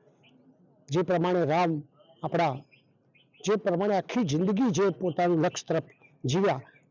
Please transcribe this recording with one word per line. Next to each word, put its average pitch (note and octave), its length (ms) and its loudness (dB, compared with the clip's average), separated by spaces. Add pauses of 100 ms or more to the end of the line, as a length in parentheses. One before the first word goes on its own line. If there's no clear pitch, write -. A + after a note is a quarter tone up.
(880)
જે D3 200 0
પ્રમાણે F3+ 340 2 (100)
રામ E3+ 200 2 (500)
આપણા D#3+ 320 0 (840)
જે G3+ 140 0 (100)
પ્રમાણે G3 320 0
આખી A#3 340 -2
જિંદગી F#3+ 460 2
જે F#3 80 2 (160)
પોતાનું F3 440 0
લક્ષ્ય - 240 -4
તરફ D#3+ 200 -2 (360)
જીવ્યા, D3+ 360 0 (300)